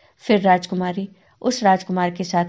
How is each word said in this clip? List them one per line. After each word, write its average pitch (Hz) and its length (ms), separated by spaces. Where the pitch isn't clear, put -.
फिर 208 220
राजकुमारी 180 680
उस 247 220
राजकुमार 185 480
के 175 140
साथ 175 240